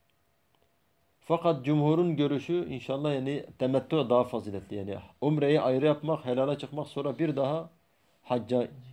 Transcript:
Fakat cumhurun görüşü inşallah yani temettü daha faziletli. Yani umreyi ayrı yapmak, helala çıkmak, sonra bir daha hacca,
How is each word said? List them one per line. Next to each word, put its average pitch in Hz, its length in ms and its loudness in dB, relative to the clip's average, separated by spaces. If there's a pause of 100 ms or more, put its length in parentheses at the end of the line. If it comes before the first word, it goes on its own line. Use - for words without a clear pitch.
(1200)
Fakat 165 440 0
cumhurun 151 520 2
görüşü 143 520 0
inşallah 139 460 -4
yani 135 320 -4 (120)
temettü 131 380 0 (140)
daha 123 140 6
faziletli. 104 520 -8
Yani 98 200 -6 (240)
umreyi 147 400 4
ayrı 131 260 2
yapmak, 147 380 0
helala 131 340 0
çıkmak, 143 280 -8
sonra 143 320 -4
bir 156 180 0
daha 151 340 -2 (520)
hacca, 120 460 0 (240)